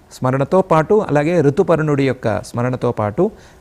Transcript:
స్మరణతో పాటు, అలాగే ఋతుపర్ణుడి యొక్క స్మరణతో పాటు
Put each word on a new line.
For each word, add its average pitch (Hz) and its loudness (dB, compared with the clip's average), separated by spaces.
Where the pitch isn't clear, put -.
స్మరణతో 135 0
పాటు, 185 2
అలాగే 151 0
ఋతుపర్ణుడి 151 2
యొక్క 120 -4
స్మరణతో 123 -4
పాటు 110 -2